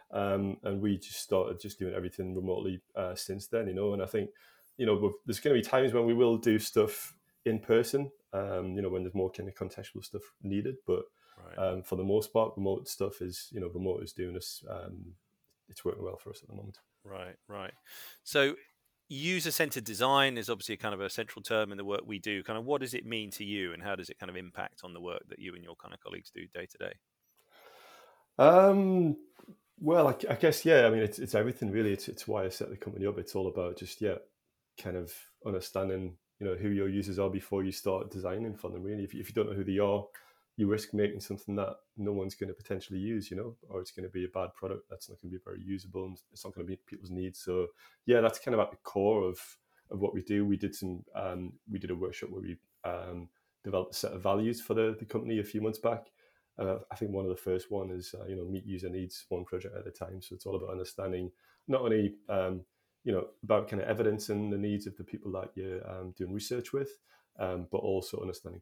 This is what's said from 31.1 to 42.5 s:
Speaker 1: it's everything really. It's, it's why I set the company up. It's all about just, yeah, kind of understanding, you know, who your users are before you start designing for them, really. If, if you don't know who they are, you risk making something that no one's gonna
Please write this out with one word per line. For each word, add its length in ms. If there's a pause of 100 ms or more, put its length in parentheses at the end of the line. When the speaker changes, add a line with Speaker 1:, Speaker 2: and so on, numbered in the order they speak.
Speaker 1:
it's 160
everything 380
really. 200
It's, 160
it's 200
why 180
I 40
set 200
the 80
company 300
up. 100
It's 160
all 140
about 300
just, 220
yeah, 180 (640)
kind 160
of 160 (320)
understanding, 720 (240)
you 60
know, 100
who 140
your 180
users 300
are 140
before 320
you 80
start 400
designing 440
for 140
them, 140
really. 220
If, 100
if 120
you 60
don't 160
know 60
who 80
they 160
are, 260 (500)
you 120
risk 260
making 280
something 340
that 180 (220)
no 160
one's 240
gonna 180